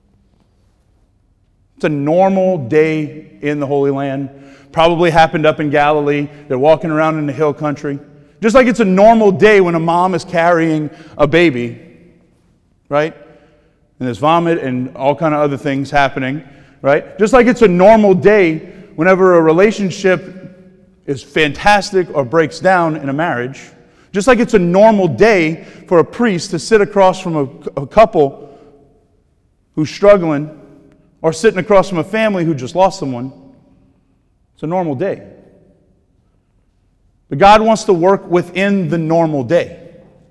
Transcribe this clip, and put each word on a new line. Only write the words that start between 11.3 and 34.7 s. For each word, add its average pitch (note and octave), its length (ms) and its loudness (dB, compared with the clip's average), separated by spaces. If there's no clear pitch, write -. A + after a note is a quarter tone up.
right? D3+ 260 -2
And - 920 -18
there's A#2 120 -6
vomit E3 400 0
and B2+ 380 -8
all C3+ 200 -2
kind D#3 180 -2
of D3 60 -2
other C#3+ 160 -2
things C#3 340 -6
happening, C#3 580 -4
right? - 360 -2
Just G3+ 140 0
like B3 160 4
it's A#3+ 140 0
a A3 60 6
normal G3 460 4
day F3 440 2
whenever F3+ 400 2
a E3 80 4
relationship F#3 1120 0
is C#3 160 -8
fantastic F#3 920 -2
or C#3+ 100 -2
breaks D3+ 360 -2
down F3 360 0
in C#3 120 -10
a C3+ 40 -4
marriage. C3 600 -6
Just G3 160 -2
like A#3+ 100 4
it's A#3 160 -2
a G#3+ 40 2
normal F#3+ 500 2
day E3 560 0
for F3+ 100 2
a D3+ 60 4
priest G#3+ 480 -4
to F3 60 -6
sit A3 220 2
across G3 400 0
from E3 160 -6
a, D3 60 -2
a C#3 40 -12
couple - 720 0
who's D#3 160 -4
struggling E3 680 2
or D#3+ 140 -2
sitting G#3 240 0
across F#3+ 320 0
from F3 80 -6
a D#3 60 -4
family G#3+ 380 -2
who D#3+ 120 -2
just B2+ 200 -10
lost F#3 240 0
someone. C3 540 -12
It's - 80 -20
a D3+ 40 -8
normal E3+ 280 -4